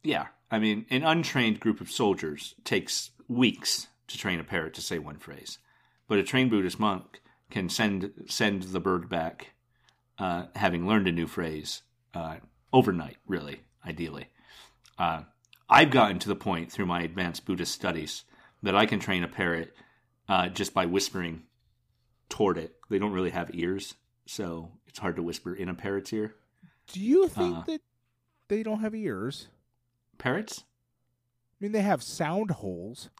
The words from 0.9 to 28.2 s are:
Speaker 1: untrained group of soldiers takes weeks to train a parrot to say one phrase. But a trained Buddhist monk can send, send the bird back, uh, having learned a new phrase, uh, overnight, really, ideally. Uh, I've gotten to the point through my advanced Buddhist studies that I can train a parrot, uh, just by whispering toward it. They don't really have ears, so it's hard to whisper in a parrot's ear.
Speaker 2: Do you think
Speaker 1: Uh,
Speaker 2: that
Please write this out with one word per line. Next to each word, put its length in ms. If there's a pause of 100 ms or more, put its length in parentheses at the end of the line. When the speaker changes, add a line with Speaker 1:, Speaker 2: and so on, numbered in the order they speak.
Speaker 1:
untrained 560
group 200
of 120
soldiers 720
takes 480 (160)
weeks 580 (220)
to 100
train 220
a 40
parrot 300
to 80
say 160
one 220
phrase. 400 (480)
But 100
a 60
trained 260
Buddhist 300
monk 400 (300)
can 180
send, 420 (180)
send 360
the 160
bird 300
back, 420 (680)
uh, 280 (100)
having 320
learned 180
a 60
new 160
phrase, 540 (320)
uh, 240 (340)
overnight, 460 (100)
really, 320 (260)
ideally. 420 (680)
Uh, 260 (460)
I've 220
gotten 280
to 100
the 80
point 340
through 140
my 160
advanced 440
Buddhist 280
studies 500 (400)
that 100
I 120
can 160
train 200
a 60
parrot, 480 (540)
uh, 180
just 260
by 120
whispering 580 (840)
toward 280
it. 160 (160)
They 100
don't 120
really 200
have 220
ears, 420 (300)
so 460 (160)
it's 120
hard 180
to 40
whisper 320
in 140
a 60
parrot's 400
ear. 220 (520)
Speaker 2:
Do 140
you 260
think 300
Speaker 1:
Uh, 100
Speaker 2:
that 140 (680)